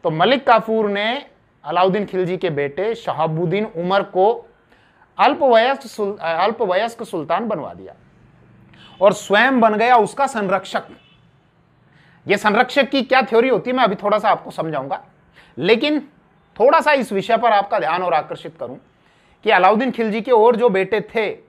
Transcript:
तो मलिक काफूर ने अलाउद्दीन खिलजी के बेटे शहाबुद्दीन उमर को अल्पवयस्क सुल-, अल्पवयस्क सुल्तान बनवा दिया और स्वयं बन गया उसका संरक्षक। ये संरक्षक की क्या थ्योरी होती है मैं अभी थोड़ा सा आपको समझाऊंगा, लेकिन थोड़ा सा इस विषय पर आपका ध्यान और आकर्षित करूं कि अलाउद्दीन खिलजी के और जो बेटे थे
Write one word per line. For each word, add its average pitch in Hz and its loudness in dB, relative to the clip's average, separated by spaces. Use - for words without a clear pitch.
तो 170 0
मलिक 202 0
काफूर 220 2
ने 220 -4
अलाउद्दीन 175 0
खिलजी 185 -4
के 180 -4
बेटे 143 -4
शहाबुद्दीन 165 -4
उमर 180 -2
को 190 0
अल्पवयस्क 254 2
सुल-, 208 -8
अल्पवयस्क 202 -2
सुल्तान 175 -6
बनवा 139 -8
दिया 90 -20
और 196 6
स्वयं 240 2
बन 220 4
गया 233 4
उसका 233 0
संरक्षक। 196 -4
ये 202 0
संरक्षक 220 0
की 269 0
क्या 262 2
थ्योरी 226 2
होती 214 -2
है 254 -2
मैं 254 2
अभी 208 0
थोड़ा 208 -2
सा 208 0
आपको - -2
समझाऊंगा, 147 -8
लेकिन 240 0
थोड़ा 285 4
सा 294 2
इस 247 -2
विषय 214 0
पर 233 2
आपका 202 0
ध्यान 170 -2
और 175 -2
आकर्षित 156 -6
करूं 127 -12
कि 208 2
अलाउद्दीन 214 4
खिलजी 220 -4
के 262 -2
और 233 6
जो 226 2
बेटे 190 -2
थे 208 -4